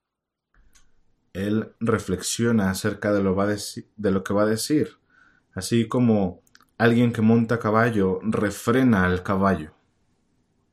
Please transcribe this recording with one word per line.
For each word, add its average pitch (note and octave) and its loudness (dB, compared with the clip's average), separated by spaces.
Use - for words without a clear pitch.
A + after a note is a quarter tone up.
Él G#2 -4
reflexiona G#2+ -2
acerca G#2 -4
de G2+ 0
lo G2 2
va G2 -2
a G#2 0
deci-, G#2 -12
de G2+ 0
lo F#2+ 0
que G2+ -6
va G#2 2
a G#2+ 2
decir, B2 -2
así A2+ 0
como A2 0
Alguien A#2 4
que A2+ -4
monta A2+ 4
a A2 -2
caballo G#2+ 0
refrena G#2+ 0
al F2+ 0
caballo. F#2+ 0